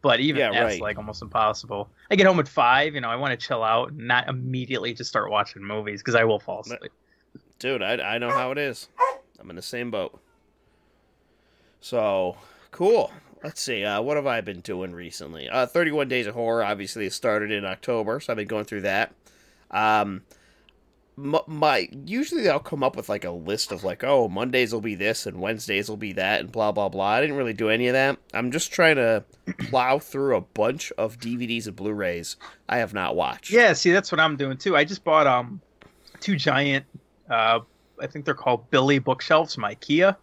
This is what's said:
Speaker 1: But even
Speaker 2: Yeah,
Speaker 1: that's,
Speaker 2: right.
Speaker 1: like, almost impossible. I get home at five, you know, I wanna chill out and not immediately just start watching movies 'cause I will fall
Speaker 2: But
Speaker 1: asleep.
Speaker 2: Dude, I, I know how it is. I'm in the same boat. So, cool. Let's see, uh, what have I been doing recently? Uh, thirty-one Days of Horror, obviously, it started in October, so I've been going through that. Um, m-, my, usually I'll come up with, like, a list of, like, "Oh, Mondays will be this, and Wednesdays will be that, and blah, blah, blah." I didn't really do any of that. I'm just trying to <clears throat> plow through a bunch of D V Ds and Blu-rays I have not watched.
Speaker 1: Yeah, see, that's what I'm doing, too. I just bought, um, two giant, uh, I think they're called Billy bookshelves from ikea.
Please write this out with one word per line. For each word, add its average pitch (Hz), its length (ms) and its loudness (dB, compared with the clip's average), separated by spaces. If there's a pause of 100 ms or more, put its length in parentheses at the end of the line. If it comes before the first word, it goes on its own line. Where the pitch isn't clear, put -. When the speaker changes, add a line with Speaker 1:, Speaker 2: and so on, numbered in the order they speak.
Speaker 1:
But 117 180 4
even 143 200 0
Speaker 2:
Yeah, 117 120 2
Speaker 1:
that's, 117 120 2
Speaker 2:
right. 104 180 0
Speaker 1:
like, 104 160 -4
almost 107 240 -12
impossible. 107 680 -2 (200)
I 208 60 4
get 190 100 6
home 185 140 6
at 135 80 0
five, 143 480 2
you 135 60 -4
know, 117 80 -4
I 117 80 -4
wanna 131 200 -2
chill 120 260 -4
out 117 280 2
and 127 160 -12
not 123 200 2
immediately 127 680 -4
just - 160 -10
start 101 180 0
watching 101 340 -2
movies 104 380 -6
'cause 120 140 -2
I 113 80 6
will 107 160 4
fall 98 280 -8
Speaker 2:
But 117 100 -10
Speaker 1:
asleep. - 140 -14 (680)
Speaker 2:
Dude, 123 240 -2
I, 110 320 -2
I - 20 -2
know 120 140 -2
how 127 200 0
it 135 60 -4
is. 143 300 -4 (520)
I'm - 120 -18
in 85 40 -12
the 87 60 -12
same 120 300 -6
boat. 98 280 -4 (1600)
So, 98 540 0 (360)
cool. 196 400 2 (300)
Let's - 200 -10
see, 107 240 -2
uh, 104 160 0
what 147 160 -2
have 139 100 -2
I 117 140 -2
been 95 180 -10
doing 90 320 -6
recently? 80 560 -12
Uh, 131 180 0
thirty-one 151 440 0
Days 123 180 0
of 104 80 -6
Horror, 117 280 0
obviously, 101 420 -4
it 95 80 -4
started 107 380 0
in 101 120 -2
October, 113 560 -2
so 123 140 -6
I've 110 40 -2
been 104 120 -6
going 107 160 -2
through 101 160 -8
that. 98 320 0 (580)
Um, 104 520 2 (920)
m-, 143 300 0
my, 147 400 0 (180)
usually 240 440 0
I'll 143 100 2
come 139 240 -4
up 131 140 2
with, - 100 -8
like, 101 160 -4
a 87 80 -6
list 87 400 -4
of, 92 140 -6
like, 90 180 -2
"Oh, 127 240 4
Mondays 117 460 0
will 110 80 -4
be 104 140 -4
this, 101 300 -2
and 95 140 -8
Wednesdays 101 480 -4
will 107 80 -8
be 104 180 -8
that, 98 280 0
and - 100 -12
blah, 107 220 0
blah, 101 160 0
blah." 98 220 -2
I 120 100 2
didn't 147 160 -2
really 120 160 -2
do 110 160 0
any 120 180 2
of 123 60 2
that. 135 240 2 (160)
I'm 123 180 -2
just 156 220 -4
trying 160 240 6
to 113 260 2 (240)
<clears throat> 127 220 -8
plow 127 300 2
through 135 360 -2
a 92 60 0
bunch 117 560 -2
of 113 200 -2
D 120 200 -6
V 120 100 -4
Ds 113 200 -4
and 98 100 -12
Blu-rays 95 580 -4 (320)
I 120 120 0
have 101 140 -2
not 87 220 -2
watched. 76 360 -2
Speaker 1:
Yeah, 226 200 8
see, 170 200 4
that's 190 200 2
what 160 80 0
I'm 156 160 4
doing, 135 220 -4
too. 185 180 0
I 147 80 6
just 180 220 -4
bought, 156 220 6
um, 123 340 0 (580)
two 196 160 0
giant, 139 500 2 (440)
uh, 113 320 4 (400)
I 135 60 -6
think 143 180 -10
they're 147 80 0
called 123 360 0
Billy 139 300 4
bookshelves 156 560 2
from 113 80 -6
ikea. 156 600 2